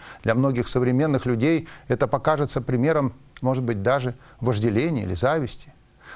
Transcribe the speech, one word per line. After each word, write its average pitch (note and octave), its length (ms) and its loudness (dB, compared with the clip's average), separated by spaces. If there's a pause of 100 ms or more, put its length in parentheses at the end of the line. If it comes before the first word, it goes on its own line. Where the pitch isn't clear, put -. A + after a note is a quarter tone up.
(220)
Для A2+ 140 2
многих B2+ 320 0
современных B2+ 580 2
людей D3 400 0 (220)
это B2+ 180 0
покажется C#3+ 540 0
примером, C3 520 0 (280)
может B2+ 240 0
быть, A2 180 -2
даже B2 320 0 (260)
вожделения A#2 640 0
или F#2 120 -4
зависти. C3+ 600 -2 (420)